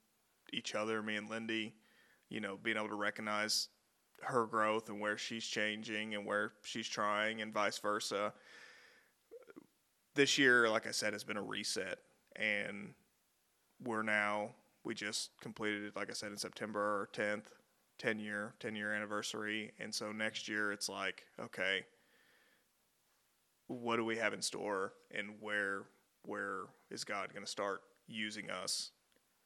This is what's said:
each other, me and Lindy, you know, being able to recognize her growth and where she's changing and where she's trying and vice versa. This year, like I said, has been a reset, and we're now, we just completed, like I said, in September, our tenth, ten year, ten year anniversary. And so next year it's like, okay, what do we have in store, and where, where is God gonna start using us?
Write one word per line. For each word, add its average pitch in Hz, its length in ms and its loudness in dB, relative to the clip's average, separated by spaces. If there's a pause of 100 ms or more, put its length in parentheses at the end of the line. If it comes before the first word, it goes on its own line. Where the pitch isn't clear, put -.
(520)
each - 240 -4
other, 110 260 2
me 107 140 0
and 107 120 -4
Lindy, 113 460 -2 (540)
you 110 120 -4
know, 98 220 -2
being 110 140 2
able 107 120 0
to 107 60 -4
recognize 107 760 0 (540)
her 123 240 4
growth 110 420 4
and 104 120 -6
where 104 180 2
she's 113 260 -4
changing 107 720 0
and 101 100 -2
where 104 280 2 (100)
she's 113 260 -4
trying 107 540 2
and 107 100 -6
vice 104 260 2
versa. 104 540 0 (1800)
This 139 240 6
year, 123 320 10
like 110 160 2
I 110 60 -6
said, 107 200 0
has 104 120 -4
been 107 120 -2
a 101 60 -2
reset, 104 560 -2 (380)
and 107 580 -2 (880)
we're 110 220 -2
now, 104 460 2 (340)
we 117 100 -2
just 107 360 -4 (100)
completed, 107 560 -2
like 98 120 -2
I 110 40 -6
said, 107 180 -6
in 104 60 -8
September, 107 440 -4
our 104 320 2
tenth, 104 380 0 (480)
ten 110 220 2
year, 104 400 -4
ten 110 160 -4
year 104 180 -2
anniversary. 107 880 -2
And 107 120 -6
so 107 200 -2
next 110 340 -2
year 107 240 2
it's 101 180 -2
like, 95 360 -2 (160)
okay, 95 400 0 (1900)
what 120 300 0
do 117 80 4
we 113 140 2
have 107 160 4
in 101 80 -6
store, 98 500 0 (200)
and 104 180 -4 (100)
where, 104 420 0 (420)
where 101 360 -2 (320)
is 117 100 -6
God 98 320 -4
gonna 101 120 -12
start 98 340 -2 (260)
using 107 440 -4
us? - 420 -2 (540)